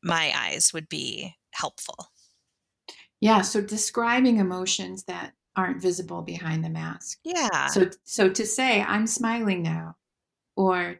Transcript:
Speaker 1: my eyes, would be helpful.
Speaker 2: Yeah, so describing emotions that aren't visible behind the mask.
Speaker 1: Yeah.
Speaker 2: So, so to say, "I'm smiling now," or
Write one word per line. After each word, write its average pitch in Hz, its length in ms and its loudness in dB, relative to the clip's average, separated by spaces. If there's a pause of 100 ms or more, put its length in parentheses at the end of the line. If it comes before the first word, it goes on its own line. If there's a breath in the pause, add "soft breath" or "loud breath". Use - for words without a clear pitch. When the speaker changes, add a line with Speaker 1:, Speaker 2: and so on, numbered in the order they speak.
Speaker 1:
my 165 320 0
eyes, - 400 0
would 160 140 -8
be 151 480 -8 (160)
helpful. - 600 -10 (1080 loud breath)
Speaker 2:
Yeah, 214 220 6
so 208 200 0
describing 233 760 2
emotions 185 640 -2
that 175 300 -10 (240)
aren't 180 240 0
visible 175 400 -2
behind 160 420 -4
the 160 60 -4
mask. 160 560 -8
Speaker 1:
Yeah. 220 420 0
Speaker 2:
So, 180 220 4 (160)
so 196 240 4
to 208 160 -2
say, 240 360 2
"I'm 214 240 2
smiling 226 560 0
now," 165 360 -4 (580)
or 180 440 2